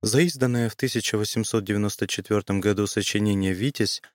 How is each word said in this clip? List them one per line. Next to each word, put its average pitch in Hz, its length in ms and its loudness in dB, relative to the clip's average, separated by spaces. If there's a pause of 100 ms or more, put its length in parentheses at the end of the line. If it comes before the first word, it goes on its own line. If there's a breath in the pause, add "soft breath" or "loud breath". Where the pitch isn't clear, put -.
За 113 200 2
изданное 123 480 0
в - 60 -10
тысяча 117 420 -2
восемьсот 107 480 -2
девяносто 104 420 0
четвертом 98 540 -2
году 104 240 2
сочинение 101 680 0
"Витязь" 107 500 -2 (120)